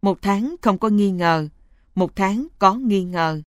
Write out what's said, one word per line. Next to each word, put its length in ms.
Một 200
tháng 400
không 160
có 100
nghi 220
ngờ, 380
một 220
tháng 300
có 160
nghi 300
ngờ. 380